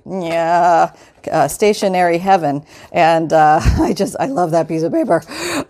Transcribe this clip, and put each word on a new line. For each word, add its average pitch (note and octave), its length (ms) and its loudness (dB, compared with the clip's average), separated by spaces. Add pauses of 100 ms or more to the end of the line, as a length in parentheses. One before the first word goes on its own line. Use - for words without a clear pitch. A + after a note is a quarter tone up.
yeah, E3+ 880 0 (380)
uh, D3+ 160 0
stationery F#3 720 0
heaven. E3 460 0 (260)
And, E3 420 2
uh, D#3 280 4
<laughs> - 180 0
I D#4 140 0
just, - 260 -4
I - 80 -2
love F3+ 240 -2
that E3 160 0
piece D#3+ 160 -4
of E3 100 -2
paper. D#4+ 300 0 (480)